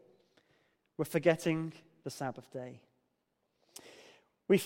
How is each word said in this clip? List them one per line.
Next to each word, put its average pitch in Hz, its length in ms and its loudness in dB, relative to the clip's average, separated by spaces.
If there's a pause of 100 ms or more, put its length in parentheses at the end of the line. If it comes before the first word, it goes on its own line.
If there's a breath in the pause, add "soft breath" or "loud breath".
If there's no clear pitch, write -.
(960)
we're 156 80 -2
forgetting 160 680 2 (320)
the 143 60 -8
Sabbath 131 420 -8
day. 123 300 -12 (1700 soft breath)
We, - 160 6